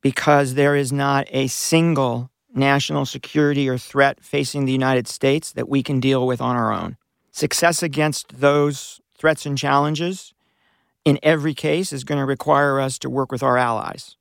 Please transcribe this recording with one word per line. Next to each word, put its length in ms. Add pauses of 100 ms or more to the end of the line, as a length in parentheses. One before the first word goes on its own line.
because 540
there 200
is 180
not 380
a 160
single 800 (240)
national 540
security 640
or 100
threat 420
facing 440
the 80
United 340
States 460
that 160
we 160
can 160
deal 260
with 140
on 160
our 160
own. 240 (340)
Success 500
against 600
those 600 (160)
threats 300
and 100
challenges 760 (680)
in 180
every 320
case 380
is 100
gonna 240
require 540
us 180
to 100
work 220
with 120
our 140
allies. 640